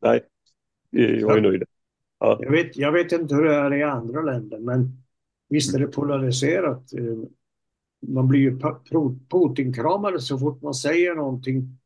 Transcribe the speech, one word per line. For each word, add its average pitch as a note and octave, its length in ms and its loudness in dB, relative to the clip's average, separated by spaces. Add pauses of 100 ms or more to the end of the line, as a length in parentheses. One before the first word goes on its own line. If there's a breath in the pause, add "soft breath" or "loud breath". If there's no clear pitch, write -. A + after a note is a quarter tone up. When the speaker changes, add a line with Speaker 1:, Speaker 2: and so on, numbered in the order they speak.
Speaker 1:
Nej, A#2 240 2 (640)
eh, A#2+ 100 2
jag A2+ 300 2
är G#2+ 40 6
Speaker 2:
Ja. A2 60 6
Speaker 1:
nöjd. F#2+ 220 2 (560)
Ja. A2 220 2
Speaker 2:
Jag B2+ 100 -2
vet, D#3+ 260 0
jag C#3+ 140 0
vet E3+ 200 2
inte E3 240 0
hur D3 80 4
det D#3 120 4
är C#3+ 180 2
i C#3+ 100 0
andra B2+ 380 -4
länder, A#2+ 380 -6
men B2+ 440 -2 (460)
visst C#3 260 0
är C3+ 40 2
det C#3 40 2
Speaker 1:
Mm. C#3+ 80 -4
Speaker 2:
polariserat. C#3 1000 -2
Eh, A#2 240 -6 (920)
man C3 200 2
blir C3+ 120 4
ju C3 200 2
pa-, D3+ 300 -4
pro-, C#3 300 0 (100)
Putin-kramare D#3 880 0
så C3 200 -6
fort C#3 220 -4
man D3 120 -8
säger E3+ 420 0
någonting C3 720 -4